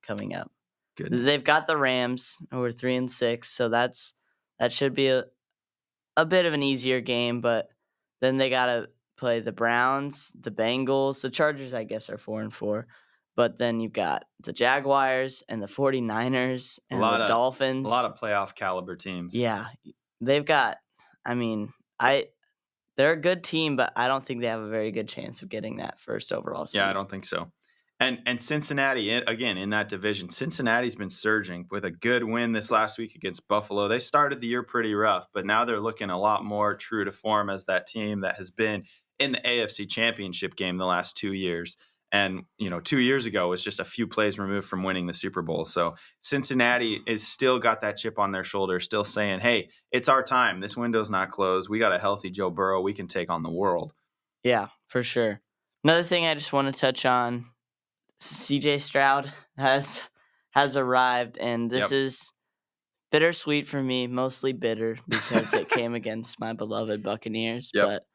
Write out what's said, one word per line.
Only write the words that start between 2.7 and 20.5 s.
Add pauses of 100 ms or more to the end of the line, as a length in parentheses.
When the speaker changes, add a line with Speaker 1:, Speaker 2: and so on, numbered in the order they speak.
Speaker 1:
three
and
six,
so
that's, (440)
that
should
be
a, (920)
a
bit
of
an
easier
game,
but (540)
then
they
gotta (300)
play
the
Browns,
the
Bengals.
The
Chargers,
I
guess,
are
four
and
four, (500)
but
then
you've
got (180)
the
Jaguars
and
the
forty-niners (100)
Speaker 2:
A
Speaker 1:
and
Speaker 2:
lot
Speaker 1:
the
Speaker 2:
of,
Speaker 1:
Dolphins.
Speaker 2:
a
lot
of
playoff
caliber
teams.
Speaker 1:
Yeah, (560)
they've
got, (460)